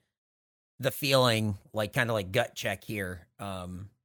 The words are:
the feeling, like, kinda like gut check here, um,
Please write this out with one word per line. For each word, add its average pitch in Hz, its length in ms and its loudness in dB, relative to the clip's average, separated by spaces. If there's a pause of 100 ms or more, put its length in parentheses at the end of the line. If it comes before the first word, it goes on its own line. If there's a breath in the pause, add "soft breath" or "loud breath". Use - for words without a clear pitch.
(800)
the 127 120 0
feeling, 120 680 4 (160)
like, 107 180 -2
kinda 120 220 0
like 95 180 -2
gut 117 220 0
check 101 280 -4
here, 92 440 -6 (120)
um, 92 520 -10 (140)